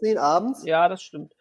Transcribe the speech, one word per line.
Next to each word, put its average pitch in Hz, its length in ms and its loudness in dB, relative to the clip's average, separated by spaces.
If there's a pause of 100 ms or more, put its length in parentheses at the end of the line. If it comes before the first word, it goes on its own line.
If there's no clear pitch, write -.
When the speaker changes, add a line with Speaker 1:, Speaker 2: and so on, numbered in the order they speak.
Speaker 1:
zehn 214 160 0
abends. 175 460 0
Speaker 2:
Ja, 165 240 4
das 185 140 -8
stimmt. - 380 -16